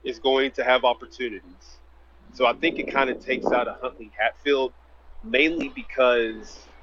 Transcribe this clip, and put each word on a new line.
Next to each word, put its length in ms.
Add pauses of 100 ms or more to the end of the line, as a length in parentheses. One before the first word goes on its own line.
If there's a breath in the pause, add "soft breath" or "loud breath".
is 160
going 320
to 140
have 220
opportunities. 920 (540)
So 120
I 80
think 260
it 100
kinda 260
takes 320
out 200
a 140
Huntley 360
Hatfield, 540 (540)
mainly 500
because 880 (160)